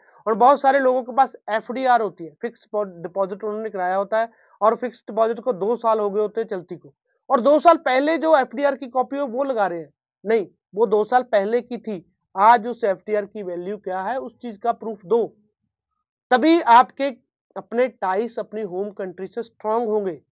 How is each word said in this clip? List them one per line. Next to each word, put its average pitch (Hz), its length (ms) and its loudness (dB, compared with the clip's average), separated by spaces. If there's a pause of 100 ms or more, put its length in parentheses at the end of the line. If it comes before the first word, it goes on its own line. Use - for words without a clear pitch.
(260)
और 220 80 0
बहुत 247 260 6
सारे 269 180 2
लोगों 254 240 2
के 240 100 -12
पास 254 240 0 (140)
एफडीआर 240 500 0
होती 180 240 -6
है, 151 180 -16
फिक्स - 340 -12
डिपॉजिट 190 680 -6
उन्होंने 214 260 -6
कराया 185 260 -4
होता 202 220 -2
है, 226 100 -2 (320)
और 220 160 4
फिक्स - 340 -10
डिपॉजिट 226 300 0
को 254 120 -4
दो 196 240 -2
साल 220 240 0
हो 208 100 0
गए 202 100 -2
होते 208 200 -2
हैं 214 80 -6
चलती 180 280 -10
को, - 180 -20 (360)
और 262 100 2
दो 277 200 4
साल 339 160 6
पहले 294 420 0
जो 311 200 4
एफडीआर 269 380 -2
की 277 100 -12
कॉपी 254 300 -4
हो 285 100 -4
वो 247 180 -4
लगा 226 220 -2
रहे 170 120 -6
हैं। 147 120 -14 (360)
नहीं, 220 200 0 (280)
वो 220 120 0
दो 208 180 2
साल 247 180 0
पहले 226 380 0
की 240 180 -10
थी, 190 360 -12 (220)
आज 214 300 6
उस 240 180 -6
एफडीआर 202 400 -2
की 208 180 -12
वैल्यू 180 340 -8
क्या 190 260 -8
है, 233 160 -6
उस 254 200 -12
चीज 220 200 -14
का 233 140 -2
प्रूफ 220 320 -10
दो, 202 320 0 (920)
तभी 311 300 4
आपके 254 440 6 (520)
अपने 233 320 -2
टाइज 208 500 -4
अपनी 208 240 -10
होम 196 280 -6
कंट्री 190 360 -10
से 220 160 -10
स्ट्रॉन्ग 220 460 -4
होंगे। 196 440 -4